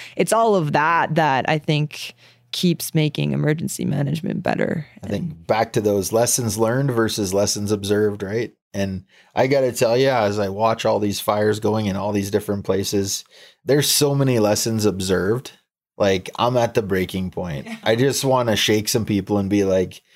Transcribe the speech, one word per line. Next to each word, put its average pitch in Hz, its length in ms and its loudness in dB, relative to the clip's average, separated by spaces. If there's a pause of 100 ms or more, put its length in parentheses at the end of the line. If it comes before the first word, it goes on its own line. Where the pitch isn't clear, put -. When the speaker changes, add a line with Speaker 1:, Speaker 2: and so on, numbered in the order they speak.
(160)
Speaker 1:
it's 190 160 2
all 220 240 4
of 151 160 0
that 156 420 2
that 143 340 2
I 156 100 0
think 151 560 -4 (380)
keeps - 420 -2
making 147 380 0
emergency 147 520 -2
management 143 560 -2
better. - 460 -2 (160)
Speaker 2:
I - 60 -10
think 101 140 -4 (100)
Speaker 1:
And 82 140 -18
Speaker 2:
back 110 260 0
to 117 80 0
those 101 320 0
lessons 113 440 0
learned 123 360 0
versus 107 420 0
lessons 104 380 0
observed, 104 500 0
right? 107 320 -6 (180)
And 98 320 -4 (300)
I 131 140 2
gotta 131 240 2
tell 120 240 2
you, 135 140 2
as 107 280 2
I 98 120 -2
watch 110 340 0
all 110 160 2
these 104 180 -2
fires 107 400 0
going 107 280 0
in 95 100 -2
all 101 160 -4
these 101 180 -2
different 101 340 -2
places, 98 600 -2 (400)
there's 143 260 2
so 143 240 2
many 131 240 2
lessons 107 460 2
observed. 95 640 0 (480)
Like, 98 380 0
I'm 123 200 0
at 117 180 0
the 117 80 2
breaking 92 500 -2
point. 85 340 -8 (100)
Speaker 1:
<laughs> - 60 -20
Speaker 2:
I 113 140 0
just 135 280 0
wanna 123 300 2
shake 107 340 0
some 110 160 0
people 101 340 0
and 98 120 -2
be 101 140 2
like, 92 380 0 (140)